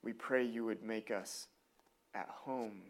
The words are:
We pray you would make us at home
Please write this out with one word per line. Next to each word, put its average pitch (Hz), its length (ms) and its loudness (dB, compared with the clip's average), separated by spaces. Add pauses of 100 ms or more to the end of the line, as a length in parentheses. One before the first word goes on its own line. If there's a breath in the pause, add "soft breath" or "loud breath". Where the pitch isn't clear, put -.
We 117 100 -2
pray 127 320 4
you 117 200 2
would 110 180 0
make 110 280 -2
us - 360 -4 (680)
at 101 140 -4
home 113 600 -4